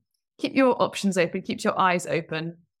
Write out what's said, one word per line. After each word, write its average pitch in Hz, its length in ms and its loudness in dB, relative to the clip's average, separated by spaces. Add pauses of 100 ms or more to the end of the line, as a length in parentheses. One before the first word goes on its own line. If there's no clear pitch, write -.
(380)
keep - 160 -4
your 262 260 4
options 190 380 0
open, 175 240 0
keep - 220 -6
your 214 120 0
eyes 180 300 0
open, 160 520 -6 (220)